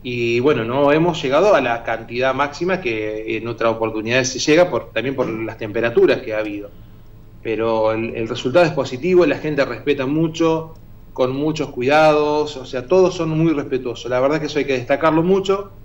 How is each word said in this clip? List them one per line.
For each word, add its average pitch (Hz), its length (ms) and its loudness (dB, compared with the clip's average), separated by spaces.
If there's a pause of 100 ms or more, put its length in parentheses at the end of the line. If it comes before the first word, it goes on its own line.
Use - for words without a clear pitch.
y 120 380 -2
bueno, 123 240 2
no 139 280 2
hemos 160 300 2
llegado 160 320 4
a 147 60 4
la 117 220 -2
cantidad 117 520 -2
máxima 175 460 -2
que 110 560 -4
en 110 100 -6
otra 113 220 -2
oportunidad 113 560 -2
se 123 140 -6
llega, 165 320 4
por, - 220 -6
también 131 220 -4
por 123 140 -2
las 110 300 -8
temperaturas 117 640 2
que 110 100 -8
ha 107 60 -2
habido. 104 320 -8 (720)
Pero 110 500 0
el, 113 240 -4
el 113 100 -4
resultado 131 380 2
es 156 80 0
positivo, 151 540 2
la 139 100 0
gente 147 260 -2
respeta 127 440 -2
mucho, 160 680 0 (400)
con 131 240 -2
muchos 156 320 -4
cuidados, 151 880 2
o 127 80 -12
sea, 127 220 -8
todos 180 280 4
son 160 140 -4
muy 160 240 2
respetuosos. 123 580 -4
La 127 100 0
verdad 147 200 2
que 151 60 -6
eso 147 120 -4
hay 135 60 0
que 139 80 -2
destacarlo 143 500 2
mucho 196 480 0 (140)